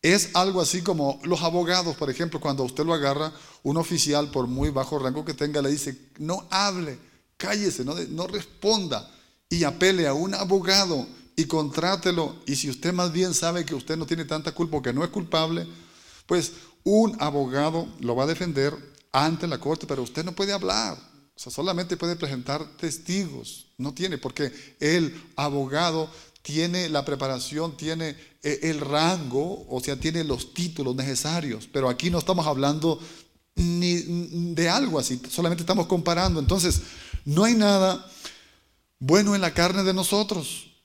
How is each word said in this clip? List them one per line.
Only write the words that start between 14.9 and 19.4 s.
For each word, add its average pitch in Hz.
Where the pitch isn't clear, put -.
no 139
es 175
culpable, 170
pues 175
un 214
abogado 143
lo 120
va 131
a 147
defender 156
ante 160